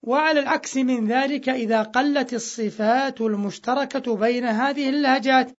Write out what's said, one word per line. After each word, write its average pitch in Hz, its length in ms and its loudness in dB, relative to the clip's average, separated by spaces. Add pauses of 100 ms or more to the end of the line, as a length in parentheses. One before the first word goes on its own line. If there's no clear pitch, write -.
وعلى 294 360 2
العكس 277 380 -2
من 254 300 0
ذلك، 262 420 0
إذا 226 340 0
قلت 254 500 0
الصفات 233 880 -2
المشتركة 233 960 -2
بين 240 300 0
هذه 269 440 0
اللهجات 262 680 2